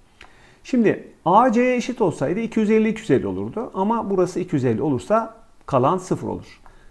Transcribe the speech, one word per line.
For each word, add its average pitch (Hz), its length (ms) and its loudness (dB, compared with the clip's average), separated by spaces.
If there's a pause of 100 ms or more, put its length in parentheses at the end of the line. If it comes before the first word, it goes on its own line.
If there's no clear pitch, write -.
(640)
Şimdi 214 440 2 (160)
A 220 280 4
C'ye 247 240 2
eşit 240 240 -4
olsaydı 180 400 -2
iki 226 200 -2
yüz 214 100 2
elli 220 180 4
iki 220 120 -2
yüz - 100 -4
elli 113 160 4
olurdu. 101 480 -6
Ama 208 360 -2
burası 180 300 0
iki 175 140 -4
yüz 127 100 0
elli 113 180 0
olursa 160 520 -2 (320)
kalan 143 320 2
sıfır 151 300 -6
olur. 98 320 -10 (300)